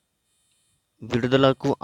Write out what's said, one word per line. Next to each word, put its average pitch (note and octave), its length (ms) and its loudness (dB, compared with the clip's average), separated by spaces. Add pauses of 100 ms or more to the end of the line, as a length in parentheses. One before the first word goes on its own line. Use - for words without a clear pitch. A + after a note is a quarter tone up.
(1120)
విడుదలకు C3+ 580 0 (140)